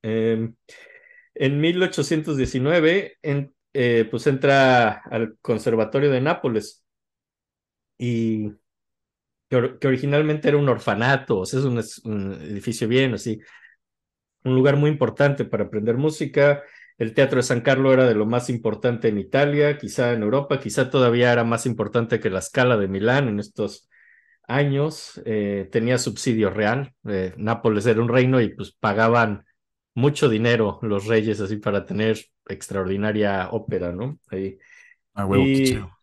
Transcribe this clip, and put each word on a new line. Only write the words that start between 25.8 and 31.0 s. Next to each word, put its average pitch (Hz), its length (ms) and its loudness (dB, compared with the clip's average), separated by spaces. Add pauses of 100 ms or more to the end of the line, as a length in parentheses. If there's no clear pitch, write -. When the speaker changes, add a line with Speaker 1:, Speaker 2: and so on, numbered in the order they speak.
Speaker 1:
subsidio 110 520 -2
real, 107 440 -2 (140)
eh, 92 280 -4
Nápoles 107 500 0
era 113 160 4
un 120 60 0
reino 127 320 2
y, 107 140 -2
pues, - 180 -14
pagaban 110 720 0 (500)
mucho 143 340 2
dinero 113 540 2
los 104 240 -2